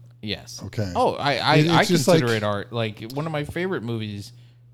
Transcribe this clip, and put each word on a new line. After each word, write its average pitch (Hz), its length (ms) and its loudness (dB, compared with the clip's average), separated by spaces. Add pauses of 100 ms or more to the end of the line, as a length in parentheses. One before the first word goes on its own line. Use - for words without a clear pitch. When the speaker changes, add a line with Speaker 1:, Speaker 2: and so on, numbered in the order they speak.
(220)
Speaker 1:
Yes. - 440 -10
Speaker 2:
Okay. - 300 -6
Speaker 1:
Oh, 233 200 2
I, 135 220 0
I, 147 180 4
Speaker 2:
It, 151 100 6
it's 170 80 4
Speaker 1:
I 160 120 6
Speaker 2:
just 180 200 2
Speaker 1:
consider 160 220 6
Speaker 2:
like 113 100 2
Speaker 1:
it 104 60 0
art. 104 300 -2
Like, 113 400 -4
one 147 120 -4
of 165 60 -6
my 147 120 -4
favorite 170 400 -4
movies 107 500 -6 (400)